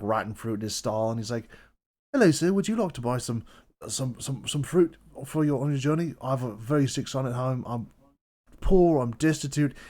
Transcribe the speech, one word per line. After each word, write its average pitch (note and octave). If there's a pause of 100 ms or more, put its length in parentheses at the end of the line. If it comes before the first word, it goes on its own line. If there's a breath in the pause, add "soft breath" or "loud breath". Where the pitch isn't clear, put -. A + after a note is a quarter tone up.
rotten G#2+
fruit A2+
in G#2
his G#2+
stall, A2
and A2+
he's G#2+
like, A#2 (640 loud breath)
Hello, A#3+
sir. D#3+
Would G3
you G#3+
like G3+
to C3
buy B2
some, A#2 (440 soft breath)
some, B2
some, -
some D3
fruit E3+ (300)
for D#3
your, C#3+
on C#3+
your C#3+
journey? D3+
I B2
have C3
a B2
very C3
sick B2+
son C3
at B2
home. B2+
I'm A#2 (720)
poor. F3
I'm A#2+
destitute. D3 (160)